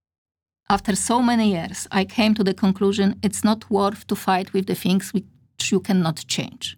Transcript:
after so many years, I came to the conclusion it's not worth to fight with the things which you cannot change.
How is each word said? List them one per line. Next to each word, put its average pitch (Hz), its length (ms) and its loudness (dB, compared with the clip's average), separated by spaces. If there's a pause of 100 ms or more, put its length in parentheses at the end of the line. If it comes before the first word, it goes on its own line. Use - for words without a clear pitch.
(680)
after 196 280 0
so 233 260 0
many 233 300 4
years, - 400 -6
I 190 140 2
came 214 280 2
to 208 100 0
the 190 100 2
conclusion 196 680 2
it's - 220 -2
not 220 260 0
worth 196 380 0
to 208 80 -2
fight 190 380 -2
with 196 120 0
the 185 100 -4
things 185 380 0
which - 580 -6
you 196 80 4
cannot 180 480 0
change. - 500 -8